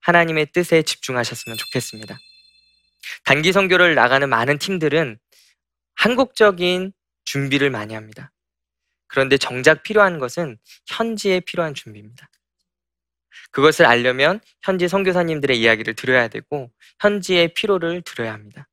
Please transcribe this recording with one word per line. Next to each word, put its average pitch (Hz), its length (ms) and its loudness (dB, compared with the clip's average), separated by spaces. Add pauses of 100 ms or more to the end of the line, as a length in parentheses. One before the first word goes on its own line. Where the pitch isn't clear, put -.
하나님의 165 520 2
뜻에 170 300 2
집중하셨으면 120 760 -6
좋겠습니다. 110 600 -8 (1040)
단기 156 280 4
선교를 180 420 4
나가는 131 340 4
많은 127 300 0
팀들은 156 600 -2 (760)
한국적인 196 960 0 (320)
준비를 139 460 0
많이 110 240 -8
합니다. 110 380 -18 (760)
그런데 135 300 0
정작 131 460 0
필요한 202 360 2
것은 131 400 -8 (280)
현지에 208 540 -2
필요한 165 340 -6
준비입니다. 107 560 -20 (1200)
그것을 151 360 4
알려면 127 540 2 (220)
현지 180 260 0
선교사님들의 170 680 0
이야기를 113 360 2
들어야 127 340 0
되고 123 420 -10 (300)
현지의 185 540 0
피로를 175 480 -2
들어야 113 300 -8
합니다. 107 400 -18